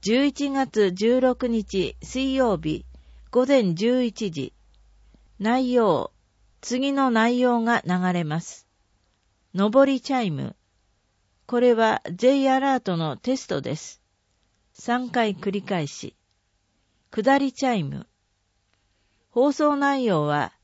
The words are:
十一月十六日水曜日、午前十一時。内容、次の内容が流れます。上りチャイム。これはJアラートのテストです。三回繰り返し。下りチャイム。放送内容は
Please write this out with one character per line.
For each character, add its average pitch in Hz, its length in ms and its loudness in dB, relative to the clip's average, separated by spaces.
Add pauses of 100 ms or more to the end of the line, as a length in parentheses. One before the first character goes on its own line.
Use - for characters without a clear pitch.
十 247 260 2
一 285 240 -2
月 214 420 0
十 226 280 2
六 254 280 0
日 202 540 -4
水 262 320 -4
曜 247 220 2
日、 156 280 -6 (460)
午 247 160 2
前 247 280 4
十 240 300 2
一 214 260 -4
時。 151 220 -8 (840)
内 247 340 0
容、 208 400 2 (480)
次 262 320 -2
の 269 180 2
内 233 280 2
容 247 220 2
が 226 260 0
流 180 260 0
れ 175 120 -2
ま 156 160 -4
す。 - 260 -20 (880)
上 214 300 4
り 269 160 0
チ - 120 -8
ャ 247 120 0
イ 190 60 -2
ム。 135 260 -8 (880)
こ 240 140 -2
れ 247 120 4
は 220 300 0 (100)
J 269 380 2
ア 262 100 2
ラ 269 200 0
ー - 0 -
ト 185 160 -4
の 156 200 -4
テ 254 200 -4
ス - 100 -14
ト 156 140 -4
で 127 160 -6
す。 - 260 -18 (720)
三 247 360 -6
回 226 280 0
繰 196 160 -6
り 196 100 -6
返 175 240 -4
し。 - 300 -14 (920)
下 262 280 2
り 269 140 -2
チ - 140 -4
ャ 247 100 0
イ 175 80 -2
ム。 139 220 -10 (1200)
放 277 220 2
送 294 240 2
内 277 280 0
容 165 220 2
は 147 260 -2 (120)